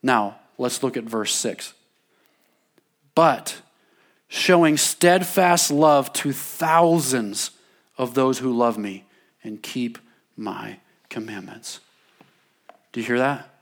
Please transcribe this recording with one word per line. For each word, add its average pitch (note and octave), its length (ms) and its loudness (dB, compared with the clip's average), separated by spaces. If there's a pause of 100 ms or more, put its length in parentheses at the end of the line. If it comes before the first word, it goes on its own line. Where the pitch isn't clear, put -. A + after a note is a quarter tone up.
Now, A2 360 0 (200)
let's B2 240 -4
look C3 160 -2
at A#2 60 -6
verse A2 300 -4
six. - 400 -6 (1400)
"But - 480 0 (640)
showing E3 500 4
steadfast F3 960 2
love C#3+ 420 4
to - 180 -4
thousands D3 1200 0 (460)
of B2 160 -4
those C3 260 2
who B2+ 120 -2
love A#2 260 2
me G2 280 -10 (380)
and G#2+ 200 -12
keep A#2+ 340 -8 (380)
my G2 420 -12 (320)
commandments." - 680 -12 (1120)
Do - 80 -8
you A2 60 -6
hear A#2+ 140 0
that? C#3 300 -2 (120)